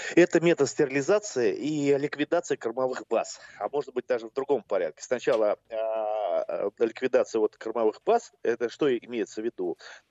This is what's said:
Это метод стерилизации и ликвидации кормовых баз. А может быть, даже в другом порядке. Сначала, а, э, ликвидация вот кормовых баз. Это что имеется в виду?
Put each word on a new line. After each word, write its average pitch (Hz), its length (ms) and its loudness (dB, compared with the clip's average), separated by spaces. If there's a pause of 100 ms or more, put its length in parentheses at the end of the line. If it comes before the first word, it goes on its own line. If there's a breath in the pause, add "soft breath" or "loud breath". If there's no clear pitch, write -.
(160 loud breath)
Это 170 240 6
метод 160 300 4
стерилизации 139 840 0
и 143 440 0
ликвидации 147 580 -2
кормовых 123 540 -4
баз. - 320 -2 (180 loud breath)
А 104 80 -4
может 139 260 -6
быть, 123 120 -4
даже 117 240 -2
в - 40 -20
другом 135 300 0
порядке. 90 400 -2
Сначала, 113 540 2 (120)
а, 110 800 -2
э, 95 220 -2 (100)
ликвидация 117 600 2
вот 107 180 0
кормовых 110 480 -2
баз. - 260 2 (120)
Это 117 260 -2
что - 260 0
имеется 113 460 -6
в 113 40 -2
виду? 90 320 -4 (340 loud breath)